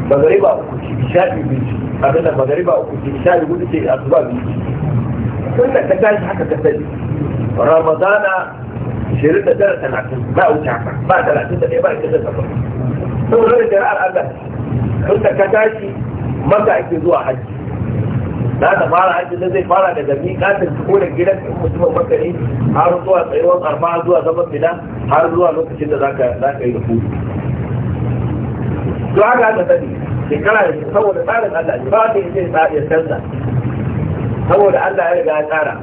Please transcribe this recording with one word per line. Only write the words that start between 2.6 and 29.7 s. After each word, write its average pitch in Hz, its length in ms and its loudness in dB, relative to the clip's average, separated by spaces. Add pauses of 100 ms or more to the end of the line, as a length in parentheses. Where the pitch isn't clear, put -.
uku - 220 -2
ci. 139 140 -6
Isha'i 165 340 2
hudu 175 220 -2
ci. 156 160 -2
Asuba - 380 2
biyu - 200 -4
ci. - 140 -4 (960)
Tun 247 200 4
da 240 100 4
ka 277 140 2
tashi 208 280 4
haka 180 220 -4
ka 147 120 -2
sani. 147 280 0 (680)
Ramadana 165 800 2 (720)
ishirin 160 380 2
da 175 80 4
tara 196 240 2
talatin. 127 420 -6 (100)
Ba 185 180 2
wuce 151 220 0
haka. - 220 -4 (100)
Ba 180 200 2
talatin 156 380 0
da - 80 2
ɗaya, 165 140 0
ba 190 100 2
ishirin 156 200 -4
da 156 100 2
takwas. - 260 -4 (760)
Saboda 233 340 4
shari'ar 196 400 2
Allah. 185 280 0 (760)
Tun 202 200 2
da 214 120 4
ka 196 140 2
tashi, 220 420 2 (520)
Makka 208 320 4
ake - 260 0
zuwa 160 240 2
hajji. 127 300 -4 (1000)
Za 151 180 2
ka 262 140 2
fara 180 260 4
hajji 175 240 -2
da 180 120 -2
zai 185 140 0
fara 185 300 4
daga 139 220 0
miƙatin 180 560 0 (100)
ko 196 180 4
da - 60 2
gidan 190 320 0 (180)
mutumin 165 380 0
Makka 254 240 0
ne, 156 120 0 (400)
har 165 220 2 (100)
zuwa 180 220 2
tsayuwar 175 380 2
Arfa, 160 420 -2
zuwa 170 200 4
zaman 165 240 0
Mina, 151 240 0 (340)
har 156 240 4
zuwa 170 220 4
lokacin 151 380 -4
da 143 80 0
za 139 140 2
ka, 135 160 0 (100)
za 135 140 0
ka 131 120 -6
yi 120 100 0
rufu. 113 220 -2 (2250)
To 202 120 4
haka 226 240 4
aka - 180 0
sani, - 240 0 (360)